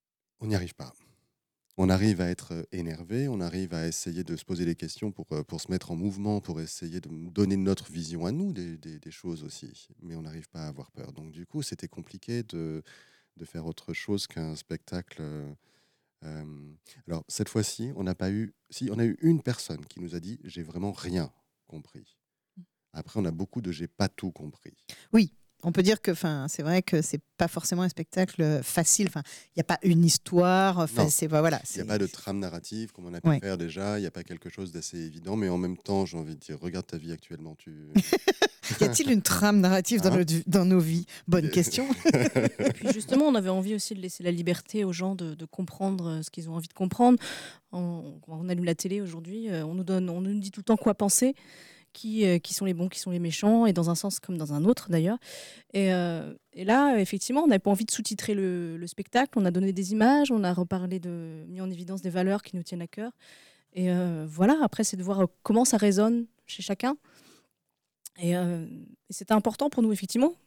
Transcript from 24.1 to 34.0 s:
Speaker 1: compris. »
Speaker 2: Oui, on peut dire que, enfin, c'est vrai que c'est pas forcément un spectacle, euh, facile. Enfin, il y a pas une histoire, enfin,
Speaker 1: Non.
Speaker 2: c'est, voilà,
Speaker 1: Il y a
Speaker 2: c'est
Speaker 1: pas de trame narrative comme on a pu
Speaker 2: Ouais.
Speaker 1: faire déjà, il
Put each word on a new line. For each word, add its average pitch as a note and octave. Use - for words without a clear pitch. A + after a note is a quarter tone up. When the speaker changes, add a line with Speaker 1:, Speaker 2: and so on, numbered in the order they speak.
Speaker 1:
compris. » -
Speaker 2:
Oui, A3
on E3+
peut F#3
dire G#3
que, F#3+
enfin, D#3
c'est D#3+
vrai F3
que D#3+
c'est D3+
pas E3+
forcément F3
un F3+
spectacle, F3+
euh, D3+
facile. F3
Enfin, D#3
il F3
y -
a -
pas F3
une E3+
histoire, F3+
enfin, D3+
Speaker 1:
Non. D#3
Speaker 2:
c'est, D#3
voilà, D#3
Speaker 1:
Il -
y -
a -
Speaker 2:
c'est F#2+
Speaker 1:
pas G#2+
de G2
trame G2
narrative F#2+
comme F2+
on F2
a F2
pu E3+
Speaker 2:
Ouais. D3
Speaker 1:
faire G2
déjà, F#2+
il G2